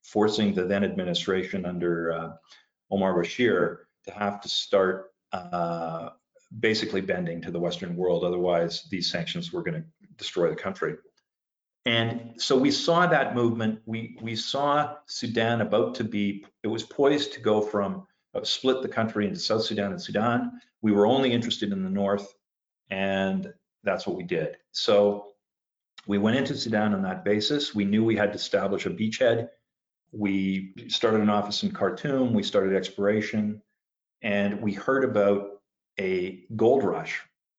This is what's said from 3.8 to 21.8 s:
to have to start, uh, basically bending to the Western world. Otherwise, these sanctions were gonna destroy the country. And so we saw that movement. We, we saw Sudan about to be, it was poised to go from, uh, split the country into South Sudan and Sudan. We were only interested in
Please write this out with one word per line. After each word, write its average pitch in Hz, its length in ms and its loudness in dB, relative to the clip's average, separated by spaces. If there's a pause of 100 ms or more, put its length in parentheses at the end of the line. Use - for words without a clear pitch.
to 95 80 -12
have 101 280 -4
to - 80 -12
start, 95 640 0 (220)
uh, 85 760 -4 (460)
basically 110 440 0
bending 90 400 -4
to 87 100 -10
the 85 80 -4
Western 87 380 -4
world. 90 260 2
Otherwise, 87 680 0
these 90 220 -4
sanctions 85 400 -6
were 90 100 -6
gonna 80 220 -6 (320)
destroy - 340 0
the - 60 -2
country. 82 400 -6 (920)
And 117 560 0
so 135 160 2
we 139 140 4
saw 170 360 4
that 139 260 2
movement. 113 520 0
We, 113 360 -8
we 113 140 -6
saw 143 600 0 (100)
Sudan 117 560 0
about 113 340 2
to 117 80 -4
be, 101 420 -2 (160)
it 110 60 -4
was 110 160 -2
poised 143 500 2
to 127 60 -14
go 110 220 4
from, 95 440 -2 (300)
uh, 123 80 -2
split 127 380 0
the 131 80 -6
country 110 360 0
into 90 140 -4
South 110 240 0
Sudan 101 300 -2
and 87 80 -8
Sudan. 117 580 0 (220)
We 107 100 4
were 101 160 6
only 131 240 4
interested 113 400 0
in 95 120 -2